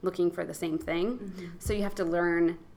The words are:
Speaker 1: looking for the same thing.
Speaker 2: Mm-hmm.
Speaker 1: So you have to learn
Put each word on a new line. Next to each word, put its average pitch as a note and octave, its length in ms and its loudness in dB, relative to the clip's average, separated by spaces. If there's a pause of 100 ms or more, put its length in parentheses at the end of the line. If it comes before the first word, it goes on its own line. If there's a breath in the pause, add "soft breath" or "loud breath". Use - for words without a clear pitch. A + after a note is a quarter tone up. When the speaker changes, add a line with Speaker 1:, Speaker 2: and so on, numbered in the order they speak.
Speaker 1:
looking F3+ 300 2
for F3 140 -4
the E3 100 -8
same D#3+ 240 -2
thing. F3+ 400 0
Speaker 2:
Mm-hmm. F#3 280 -10 (120)
Speaker 1:
So - 140 -2
you G#3 100 2
have G3 140 -2
to F#3+ 80 0
learn E3+ 540 2 (180)